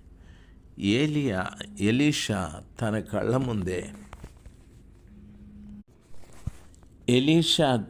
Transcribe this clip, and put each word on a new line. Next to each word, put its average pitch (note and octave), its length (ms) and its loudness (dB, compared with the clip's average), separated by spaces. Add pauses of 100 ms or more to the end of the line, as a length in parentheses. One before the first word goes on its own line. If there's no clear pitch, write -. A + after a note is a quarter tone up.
(800)
ఏలియా, B2 680 2 (320)
ఎలీషా G#2 800 0 (200)
తన A2 180 -2
కళ్ళ G#2+ 380 0
ముందే, F#2+ 520 -2 (3250)
ఎలీషా C#3 800 4